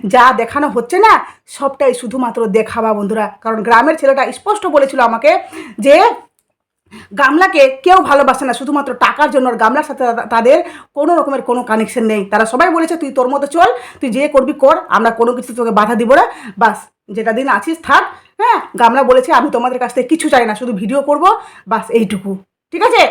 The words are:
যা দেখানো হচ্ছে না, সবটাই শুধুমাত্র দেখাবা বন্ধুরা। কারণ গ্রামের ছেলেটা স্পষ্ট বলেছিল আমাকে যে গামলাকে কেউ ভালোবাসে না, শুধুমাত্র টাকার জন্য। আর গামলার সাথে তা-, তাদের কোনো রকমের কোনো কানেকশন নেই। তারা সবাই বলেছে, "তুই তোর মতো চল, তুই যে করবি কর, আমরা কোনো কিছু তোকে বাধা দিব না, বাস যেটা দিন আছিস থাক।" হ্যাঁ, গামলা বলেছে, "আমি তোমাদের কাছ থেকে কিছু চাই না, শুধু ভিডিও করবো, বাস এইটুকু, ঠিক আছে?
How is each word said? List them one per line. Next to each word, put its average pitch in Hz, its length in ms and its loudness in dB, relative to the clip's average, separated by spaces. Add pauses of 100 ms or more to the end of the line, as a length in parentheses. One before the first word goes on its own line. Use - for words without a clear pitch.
যা 240 260 4
দেখানো 254 360 -4
হচ্ছে 233 300 -4
না, 415 260 4 (220)
সবটাই 269 480 -2
শুধুমাত্র 233 520 -6
দেখাবা 220 480 -2
বন্ধুরা। 208 460 -4
কারণ 220 220 -6
গ্রামের 254 340 2
ছেলেটা 269 360 0
স্পষ্ট 403 340 -6
বলেছিল 277 340 0
আমাকে 240 380 2 (400)
যে 311 320 6 (1080)
গামলাকে 285 640 2
কেউ 370 160 6
ভালোবাসে 277 460 2
না, 254 80 -2
শুধুমাত্র 262 420 -4
টাকার 247 360 0
জন্য। 254 180 0
আর 233 60 -2
গামলার 233 280 0
সাথে 269 220 -6
তা-, 226 260 -4
তাদের 240 320 2 (320)
কোনো 320 220 0
রকমের 269 260 -2
কোনো 247 200 -4
কানেকশন 220 420 -2
নেই। 214 200 -2
তারা 214 220 0
সবাই 330 240 0
বলেছে, 330 260 -2
"তুই 285 160 -8
তোর 254 160 0
মতো 277 180 -2
চল, 339 200 2 (340)
তুই 269 100 -4
যে 277 180 -2
করবি 277 240 2
কর, 294 240 2 (120)
আমরা 220 220 2
কোনো 226 220 0
কিছু 247 220 -10
তোকে 233 160 -4
বাধা 214 240 2
দিব 233 200 2
না, 359 120 4 (320)
বাস 220 200 0 (300)
যেটা 220 240 -4
দিন 262 160 -4
আছিস 240 340 -4
থাক।" 349 220 2 (360)
হ্যাঁ, 440 200 0 (180)
গামলা 247 240 2
বলেছে, 254 300 2
"আমি 269 180 2
তোমাদের 247 280 -4
কাছ 247 160 -6
থেকে 247 140 -2
কিছু 320 200 -2
চাই 247 180 2
না, 214 80 -4
শুধু 240 180 -8
ভিডিও 226 300 -4
করবো, 294 240 0 (420)
বাস 214 220 -6
এইটুকু, 196 460 -2 (360)
ঠিক 349 100 -4
আছে? 427 280 2